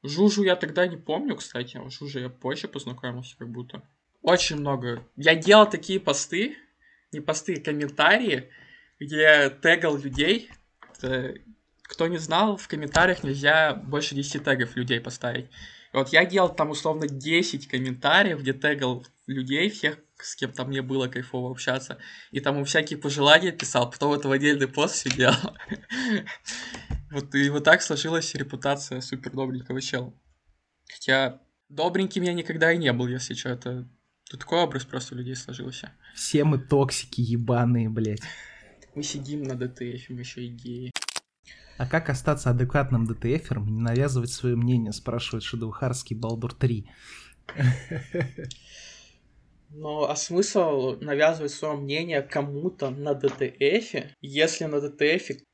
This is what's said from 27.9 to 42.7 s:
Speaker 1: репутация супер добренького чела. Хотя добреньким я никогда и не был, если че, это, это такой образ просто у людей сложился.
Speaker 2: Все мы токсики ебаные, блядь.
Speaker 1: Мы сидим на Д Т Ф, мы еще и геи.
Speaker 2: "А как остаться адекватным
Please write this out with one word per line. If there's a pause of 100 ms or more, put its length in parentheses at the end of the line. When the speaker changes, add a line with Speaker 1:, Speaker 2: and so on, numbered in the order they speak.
Speaker 1:
репутация
супер
добренького
чела. (720)
Хотя (260)
добреньким
я
никогда
и
не
был,
если
че,
это, (440)
это
такой
образ
просто
у
людей
сложился. (240)
Speaker 2:
Все
мы
токсики
ебаные,
блядь. (720)
Speaker 1:
Мы
сидим
на
Д
Т
Ф,
мы
еще
и
геи. (840)
Speaker 2:
"А
как
остаться
адекватным